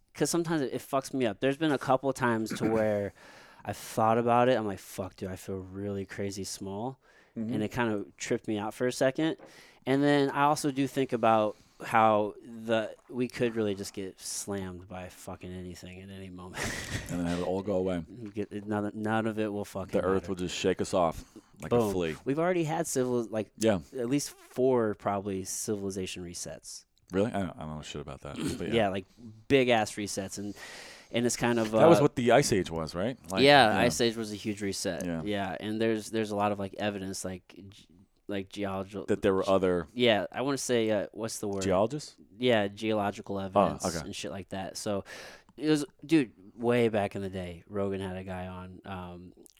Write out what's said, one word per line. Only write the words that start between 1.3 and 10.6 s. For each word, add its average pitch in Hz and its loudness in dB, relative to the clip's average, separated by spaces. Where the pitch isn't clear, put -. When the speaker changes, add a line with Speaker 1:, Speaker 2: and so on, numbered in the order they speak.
Speaker 1:
There's 139 2
been 156 2
a 127 2
couple 135 2
of 127 -2
times 113 2
to 117 -2
Speaker 2:
<clears throat> 110 2
Speaker 1:
where 107 2
I've 104 -6
thought 113 2
about 120 4
it. 127 4
I'm 107 -2
like, 95 -4
"Fuck, - -10
dude, 98 -8
I 92 -8
feel 98 -8
really 98 -6
crazy 98 -6
small." 101 -6
Speaker 2:
Mm-hmm. 110 -4
Speaker 1:
And 107 0
it 104 -2
kinda 110 0
tripped - -2
me 110 -2
out 107 -4
for 127 0
a 127 0
second. 139 0
And 139 4
then 143 6
I 143 0
also 147 2